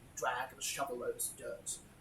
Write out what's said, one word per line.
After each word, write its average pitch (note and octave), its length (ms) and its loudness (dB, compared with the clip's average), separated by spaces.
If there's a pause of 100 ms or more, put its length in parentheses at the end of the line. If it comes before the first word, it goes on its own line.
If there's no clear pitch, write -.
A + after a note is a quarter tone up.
(160)
drag B2 360 2
of - 80 -14
a - 20 -12
shovel B2+ 420 2
over - 140 4
some - 200 0
dirt, - 400 -4 (240)